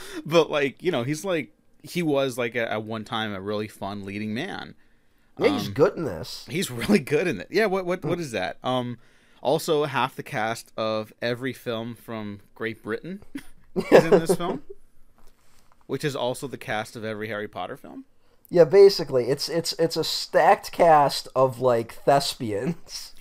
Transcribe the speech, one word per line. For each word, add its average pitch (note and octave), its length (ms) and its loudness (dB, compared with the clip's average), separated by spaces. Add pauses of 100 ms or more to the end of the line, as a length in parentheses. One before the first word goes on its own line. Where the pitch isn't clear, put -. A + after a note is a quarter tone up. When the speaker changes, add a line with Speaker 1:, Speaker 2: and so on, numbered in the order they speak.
(260)
Speaker 1:
But, D3+ 240 2
like, C#3+ 320 -2
you E3+ 100 -2
know, B2+ 120 -2
he's, D3+ 200 -6
like, F3 280 -4 (320)
he F3 180 -6
was, C#3 360 0
like, A#2+ 180 -4
a, A#2 160 -2
at A2 120 -4
one A2 200 -8
time A2 300 -6
a F#2+ 80 -8
really G#2 260 -4
fun G2+ 380 -10
leading G#2 280 -6
man. - 420 -10 (600)
Speaker 2:
Yeah, F#3+ 120 2
he's A2+ 180 -2
Speaker 1:
Um, G2+ 60 -10
Speaker 2:
good F3 240 2
in E3+ 80 -6
this. F2 440 -10
Speaker 1:
he's D#3 220 -6
really B2 280 2
good D3 280 0
in A2 140 -4
it. - 100 -12
Yeah, G#3 140 2
what, F#3+ 200 -2
what, F3+ 200 -4
what E3 120 -2
Speaker 2:
Mm. F3 40 -6
Speaker 1:
is C#3+ 100 -8
that? F#2 320 -4
Um, B2 340 -2 (440)
also, D3+ 420 0
half C3 320 -2
the - 80 -10
cast A2+ 540 -6
of A2 340 -4 (100)
every B2 320 -4
film A#2 420 -8
from G#2+ 440 -12 (160)
Great A2+ 260 -8
Britain D#3 400 -8 (140)
<laughs> - 260 -14 (140)
Speaker 2:
<laughs> - 160 -4
Speaker 1:
is E3+ 140 10
in E3 60 -2
this E3+ 240 6
film, F#3 280 -6 (1200)
which C#3 180 -6
is C3+ 100 -4
also B2+ 320 -4
the B2+ 100 -12
cast A2+ 380 -6
of A2+ 80 -10
every G#2+ 240 -6
Harry G#2+ 220 -6
Potter F#2+ 280 -10
film. C4 280 -18 (440)
Speaker 2:
Yeah, E3+ 160 8
basically, D3+ 600 8
it's, C#3 240 -2
it's, E3 240 -2
it's E3 240 0
a D#3 60 0
stacked - 680 2
cast D3+ 640 6
of, B2+ 240 2
like, A#2+ 340 2 (120)
thespians. C3+ 1160 -2